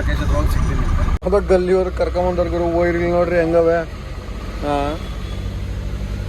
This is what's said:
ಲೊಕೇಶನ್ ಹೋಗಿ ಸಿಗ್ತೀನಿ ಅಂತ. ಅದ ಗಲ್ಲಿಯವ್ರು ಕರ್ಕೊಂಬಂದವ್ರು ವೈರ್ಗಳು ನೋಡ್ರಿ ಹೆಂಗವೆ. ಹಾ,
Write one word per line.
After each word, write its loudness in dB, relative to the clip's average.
ಲೊಕೇಶನ್ 0
ಹೋಗಿ 2
ಸಿಗ್ತೀನಿ 2
ಅಂತ. 2
ಅದ 4
ಗಲ್ಲಿಯವ್ರು 2
ಕರ್ಕೊಂಬಂದವ್ರು 0
ವೈರ್ಗಳು 2
ನೋಡ್ರಿ 2
ಹೆಂಗವೆ. 4
ಹಾ, 0